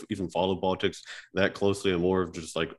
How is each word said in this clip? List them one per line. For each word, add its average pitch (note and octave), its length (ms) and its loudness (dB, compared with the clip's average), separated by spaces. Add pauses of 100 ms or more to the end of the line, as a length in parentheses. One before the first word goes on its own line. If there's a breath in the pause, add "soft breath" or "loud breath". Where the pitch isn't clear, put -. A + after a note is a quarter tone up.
(120)
even G2 180 -2
follow F#2 280 0
politics F#2 440 0 (320 loud breath)
that F#2+ 220 2
closely. G2 360 2
I'm F2 100 2
more F#2 200 4
of F2 120 -4
just, E2 220 -10
like, E2 240 -2